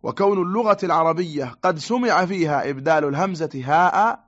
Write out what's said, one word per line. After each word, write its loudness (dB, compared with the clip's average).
وكون 0
اللغة 0
العربية 0
قد 0
سمع 0
فيها -2
إبدال 0
الهمزة -4
هاء 2